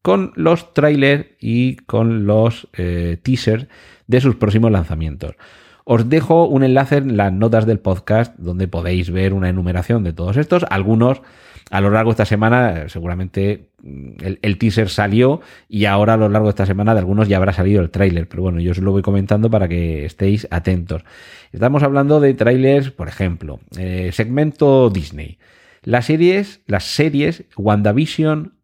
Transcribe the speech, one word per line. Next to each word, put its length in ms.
con 360
los 380
trailers 520
y 360
con 500
los, 500
eh, 460
teasers 440
de 140
sus 160
próximos 340
lanzamientos. 640
Os 240
dejo 380
un 160
enlace 360
en 180
las 160
notas 340
del 140
podcast 580
donde 300
podéis 420
ver 220
una 160
enumeración 560
de 80
todos 240
estos. 320
Algunos 540
a 100
lo 100
largo 200
de 20
esta 120
semana, 580
eh, 60
seguramente, 840
mm, 420
el, 180
el 160
teaser 300
salió 520
y 180
ahora 280
a 20
lo 120
largo 180
de 40
esta 160
semana 280
de 60
algunos 280
ya 100
habrá 140
salido 300
el 80
tráiler. 380
Pero 140
bueno, 180
yo 100
os 80
lo 140
voy 100
comentando 480
para 180
que 360
estéis 460
atentos. 540
Estamos 300
hablando 380
de 140
trailers, 560
por 180
ejemplo, 520
eh, 360
segmento 800
Disney. 480
Las 240
series, 600
las 180
series 600
WandaVision 1080